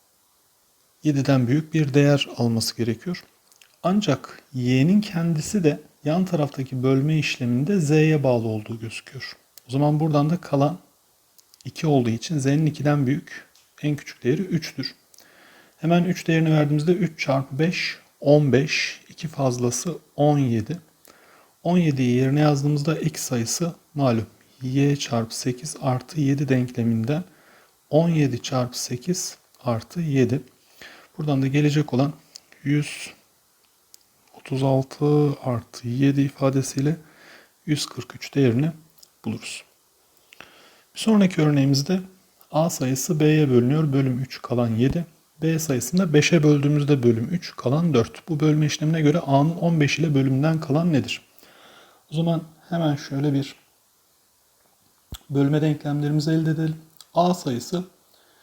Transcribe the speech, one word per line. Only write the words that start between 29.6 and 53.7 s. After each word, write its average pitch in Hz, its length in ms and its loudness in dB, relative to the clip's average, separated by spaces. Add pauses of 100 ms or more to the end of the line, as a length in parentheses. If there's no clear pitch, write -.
artı 120 360 -6
yedi. 135 400 2 (800)
Buradan 147 240 0
da 135 40 0
gelecek 147 480 0
olan 143 180 2 (520)
yüz 147 500 -4 (1300)
otuz 135 220 -6
altı 143 720 2 (100)
artı - 460 -8
yedi 139 320 2
ifadesiyle 135 760 -2 (720)
yüz 147 200 -4
kırk - 300 -14
üç - 180 -14
değerini 139 380 2 (520)
buluruz. - 400 -10 (1300)
Bir - 60 -20
sonraki 202 420 4
örneğimizde 143 580 2 (520)
A 160 180 0
sayısı 135 500 -2
B'ye 151 300 4
bölünüyor. 135 420 2
Bölüm 131 260 0
üç, - 240 -10
kalan 120 260 0
yedi. 131 380 0 (360)
B 160 160 0
sayısını 156 420 -2
da 185 120 0
beşe 156 300 4
böldüğümüzde 147 600 4
bölüm 117 300 2
üç, - 240 -6
kalan 151 380 0
dört. - 340 -2
Bu 156 120 -2
bölme 151 260 2
işlemine 156 340 -2
göre 143 180 4
A'nın 143 380 2
on 170 240 0
beş 139 180 0
ile 151 160 0
bölümden 135 460 0
kalan 160 320 0
nedir? 123 280 -2 (920)
O - 20 -6
zaman 165 280 0 (260)
hemen 160 280 -2
şöyle 143 360 -4
bir 139 220 -2 (1800)